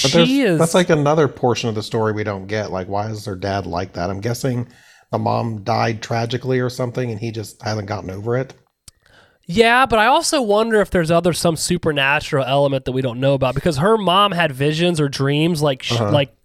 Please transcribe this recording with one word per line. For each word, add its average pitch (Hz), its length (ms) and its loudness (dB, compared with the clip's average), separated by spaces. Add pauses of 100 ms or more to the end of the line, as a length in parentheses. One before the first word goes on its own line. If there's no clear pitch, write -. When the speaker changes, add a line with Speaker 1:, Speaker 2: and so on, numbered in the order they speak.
Speaker 1:
But - 120 0
there's, 170 140 6
Speaker 2:
she 269 140 2
is 190 180 2
Speaker 1:
that's, 165 140 2
like, 180 160 2
another 151 380 4
portion 120 420 0
of 104 60 -4
the 107 80 -6
story 110 300 -2
we 107 100 -4
don't 98 240 -6
get. 104 240 -4
Like, 92 160 -6
why 101 220 -4
is 107 160 -10
her 101 100 -6
dad 95 320 -4
like 90 260 -6
that? 87 160 -4
I'm 95 120 -6
guessing 120 460 -4 (440)
the 110 80 -2
mom 110 440 -2
died 113 380 -2
tragically 123 580 -2
or 123 100 -2
something, 123 420 -6
and 110 80 -8
he 113 120 -6
just 110 300 -12
hasn't 107 260 -4
gotten 101 220 -6
over 101 280 -4
it. 131 160 -6 (920)
Speaker 2:
Yeah, 226 380 4
but 226 140 2
I 214 80 4
also 302 340 2
wonder 214 400 2
if 185 80 0
there's 170 220 0
other, 170 200 2
some 160 240 0
supernatural 143 920 0
element 139 400 2
that 123 80 -6
we 131 100 -2
don't 120 160 -4
know 139 160 2
about, 127 180 0
because 143 240 -2
her 196 180 4
mom 196 360 4
had 170 200 0
visions 156 480 0
or 147 80 2
dreams 147 540 0
like 143 220 0
sh- 123 100 -4
Speaker 1:
Uh-huh. 113 180 0
Speaker 2:
like 143 220 2 (120)